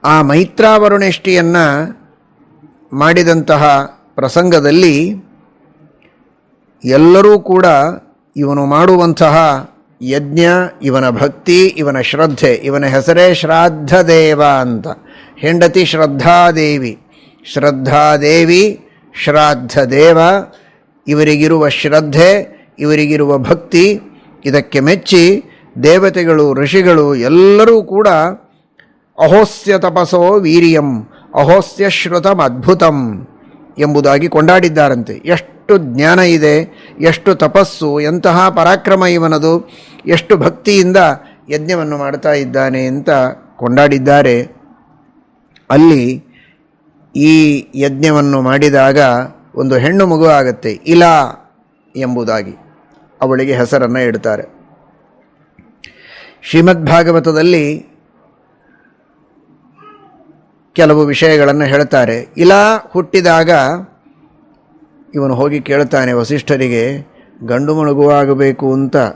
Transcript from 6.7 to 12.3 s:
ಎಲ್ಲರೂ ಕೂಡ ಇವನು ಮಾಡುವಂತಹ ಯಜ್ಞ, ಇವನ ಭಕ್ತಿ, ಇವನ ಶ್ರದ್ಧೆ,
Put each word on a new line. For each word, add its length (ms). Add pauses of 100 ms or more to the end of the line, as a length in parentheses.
ಎಲ್ಲರೂ 540
ಕೂಡ 260 (720)
ಇವನು 300
ಮಾಡುವಂತಹ 1000 (340)
ಯಜ್ಞ, 380 (420)
ಇವನ 280
ಭಕ್ತಿ, 560
ಇವನ 360
ಶ್ರದ್ಧೆ, 520